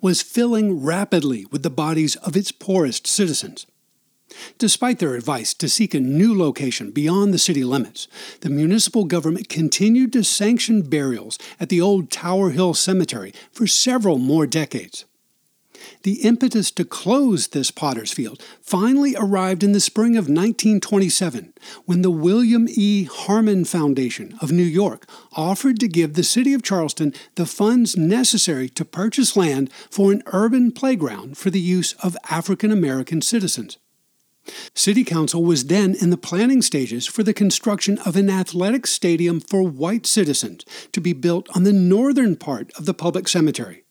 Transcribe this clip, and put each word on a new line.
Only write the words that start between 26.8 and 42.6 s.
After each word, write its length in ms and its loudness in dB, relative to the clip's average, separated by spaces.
the 120 -2
funds 500 2
necessary 760 0
to 140 -6
purchase 520 -2
land 340 2
for 220 4
an 140 0
urban 460 2
playground 640 -4
for 140 -2
the 100 0
use 320 0
of 140 -2
African 420 -2
American 480 0
citizens. 560 -4
City 300 2
Council 400 0
was 220 2
then 280 2
in 160 2
the 60 4
planning 460 2
stages 440 -2
for 160 -2
the 120 2
construction 640 0
of 180 -2
an 140 4
athletic 560 -2
stadium 540 0
for 220 0
white 440 -2
citizens 580 0
to 80 -2
be 120 0
built 420 -2
on 100 4
the 80 6
northern 640 4
part 440 -8